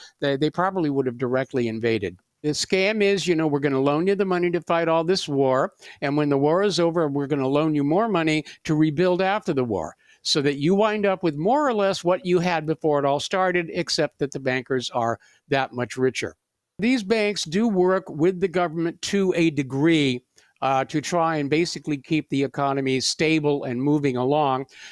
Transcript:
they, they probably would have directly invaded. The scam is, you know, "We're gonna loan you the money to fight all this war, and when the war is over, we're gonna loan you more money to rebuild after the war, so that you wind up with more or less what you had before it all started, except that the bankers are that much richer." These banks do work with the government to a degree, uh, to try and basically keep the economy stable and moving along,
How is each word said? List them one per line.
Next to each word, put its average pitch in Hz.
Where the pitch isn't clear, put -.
they, 139
they 151
probably 180
would 135
have 120
directly 127
invaded. 110
The 151
scam 190
is, 196
you 175
know, 160
"We're 143
gonna 139
loan 147
you 202
the 196
money 180
to 170
fight 170
all 165
this 185
war, 135
and 143
when 147
the 139
war 156
is 190
over, 170
we're 143
gonna 135
loan 151
you 143
more 165
money 160
to 156
rebuild 160
after 190
the 131
war, 92
so -
that 143
you 170
wind 214
up 190
with 160
more 233
or 247
less 196
what 180
you 180
had 170
before 151
it 139
all 143
started, 180
except -
that 139
the -
bankers 131
are 117
that 135
much 123
richer." 127
These 240
banks 208
do 185
work 185
with 165
the 190
government 170
to 190
a 170
degree, 139
uh, 135
to 151
try 165
and 147
basically 151
keep 151
the 139
economy 135
stable 147
and 123
moving 143
along, 135